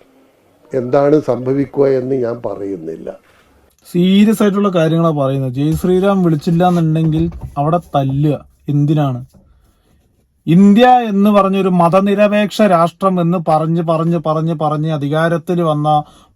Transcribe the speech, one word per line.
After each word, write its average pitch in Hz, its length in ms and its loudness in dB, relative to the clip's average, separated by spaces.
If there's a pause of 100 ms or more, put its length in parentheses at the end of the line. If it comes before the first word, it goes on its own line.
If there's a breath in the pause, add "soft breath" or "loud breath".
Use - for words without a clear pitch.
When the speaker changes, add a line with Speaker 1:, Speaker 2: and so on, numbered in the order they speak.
(760 soft breath)
Speaker 1:
എന്താണ് 143 460 2
സംഭവിക്കുക 135 640 -2
എന്ന് 131 280 -2
ഞാൻ 120 320 -4
പറയുന്നില്ല. 95 720 -10 (760 soft breath)
Speaker 2:
സീരിയസ് 196 500 4
ആയിട്ടുള്ള 202 260 0
കാര്യങ്ങളാണ് 165 480 0
പറയുന്നത്. 135 360 -4
ജയ് 143 200 -2
ശ്രീറാം 185 500 0
വിളിച്ചില്ല 170 460 0
എന്നുണ്ടെങ്കിൽ 160 640 0 (280)
അവിടെ 160 200 0
തല്ലുക. 139 680 -2 (220)
എന്തിനാണ്? 143 560 -2 (1200)
ഇന്ത്യ 202 420 6
എന്ന് 214 420 2
പറഞ്ഞൊരു 196 380 2
മതനിരപേക്ഷ 196 920 2
രാഷ്ട്രം 180 580 0
എന്ന് 170 180 0 (100)
പറഞ്ഞ്, 160 340 0
പറഞ്ഞ്, 165 440 -2
പറഞ്ഞ്, 160 280 -2
പറഞ്ഞ് 151 380 -4
അധികാരത്തിൽ 165 720 -2
വന്ന 151 420 0 (320 soft breath)